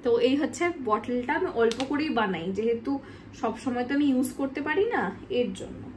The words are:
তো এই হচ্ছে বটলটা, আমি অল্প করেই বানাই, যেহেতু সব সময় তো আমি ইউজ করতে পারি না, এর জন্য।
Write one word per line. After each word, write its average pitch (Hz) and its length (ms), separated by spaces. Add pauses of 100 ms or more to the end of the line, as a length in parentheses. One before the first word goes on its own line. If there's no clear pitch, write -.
তো 233 140
এই 247 180
হচ্ছে 320 360 (140)
বটলটা, 247 480
আমি 370 120 (100)
অল্প 226 340
করেই 294 200
বানাই, 190 420
যেহেতু 226 480 (420)
সব 233 180
সময় 247 260
তো 262 80
আমি 285 120
ইউজ 254 320
করতে - 240
পারি 302 240
না, 277 260 (180)
এর 240 240
জন্য। - 440